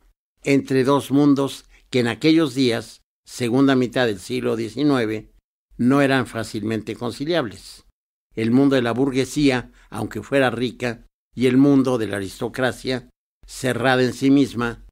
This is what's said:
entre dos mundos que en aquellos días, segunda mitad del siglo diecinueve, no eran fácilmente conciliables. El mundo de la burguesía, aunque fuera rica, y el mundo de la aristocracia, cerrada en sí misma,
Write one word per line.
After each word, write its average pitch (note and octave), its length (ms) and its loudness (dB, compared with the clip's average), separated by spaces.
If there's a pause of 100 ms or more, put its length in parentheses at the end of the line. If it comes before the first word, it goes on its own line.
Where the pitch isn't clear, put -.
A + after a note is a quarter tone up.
(440)
entre C3+ 400 0
dos C3+ 280 0
mundos C#3 540 2 (260)
que B2+ 80 0
en A#2+ 80 2
aquellos D3 480 2
días, A#2 480 -2 (240)
segunda C3 480 2
mitad B2+ 320 0
del G#2 100 -4
siglo A#2+ 380 -4
diecinueve, A2+ 720 -2 (480)
no C3+ 240 2
eran C3+ 240 2
fácilmente A2 720 -6
conciliables. A#2+ 880 -6 (480)
El A2+ 160 -2
mundo C3+ 260 4
de C3 60 2
la A#2+ 100 -2
burguesía, B2+ 800 0 (200)
aunque G#2+ 320 -8
fuera C3+ 260 0
rica, A#2 560 -6 (300)
y A#2+ 100 0
el B2+ 120 4
mundo C3+ 420 4
de G#2+ 80 -4
la G2+ 100 -6
aristocracia, A#2+ 880 -6 (380)
cerrada B2+ 560 0
en B2 120 0
sí C3+ 180 2
misma, A#2+ 600 0